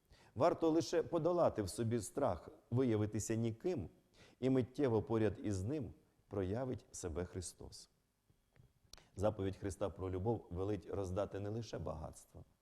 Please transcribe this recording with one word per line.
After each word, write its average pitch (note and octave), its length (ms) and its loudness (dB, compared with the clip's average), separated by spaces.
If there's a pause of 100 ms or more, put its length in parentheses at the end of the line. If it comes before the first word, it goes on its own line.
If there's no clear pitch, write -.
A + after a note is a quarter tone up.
(340)
варто D#3+ 360 4
лише D#3+ 320 2
подолати D#3+ 600 2
в F#2 80 -4
собі A#2 300 0
страх A2 480 0 (220)
виявитися A2 640 2
ніким, A2+ 540 -2 (520)
і B2+ 100 2
миттєво B2+ 520 4
поряд A2 400 4
із G2 220 0
ним B2+ 280 -4 (360)
проявить G#2 640 -2
себе F2 320 -4
Христос. - 640 -10 (1300)
Заповідь G2 400 0
Христа G2 340 -4
про F#2 200 -6
любов F#2+ 400 -2
велить F#2+ 400 -2
роздати F#2+ 500 -2
не G2+ 80 -4
лише A2 300 -6
багатство, D#2+ 640 -10 (180)